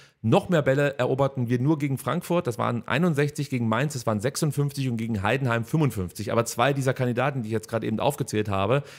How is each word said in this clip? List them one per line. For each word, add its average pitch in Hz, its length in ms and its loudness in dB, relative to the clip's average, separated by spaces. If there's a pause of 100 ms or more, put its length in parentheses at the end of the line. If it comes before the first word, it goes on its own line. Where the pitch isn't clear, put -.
(220)
Noch 151 260 4
mehr 165 140 4
Bälle 139 340 2
eroberten 127 520 0
wir 123 100 2
nur 147 180 2
gegen 135 220 -2
Frankfurt. 170 480 -2
Das 123 100 -4
waren 117 300 -2
einundsechzig 147 640 0
gegen 117 180 0
Mainz, 131 260 0
das 120 120 -6
waren 107 140 0
sechsundfünfzig 139 680 -2
und 117 80 -2
gegen 110 280 -2
Heidenheim 117 400 2
fünfundfünfzig. 110 680 -2
Aber 117 140 2
zwei 131 280 2
dieser 135 220 0
Kandidaten, 127 480 -2
die 107 60 -6
ich 110 40 -4
jetzt 110 160 -4
gerade 113 160 -4
eben 110 140 0
aufgezählt 107 500 0
habe, 101 360 2 (140)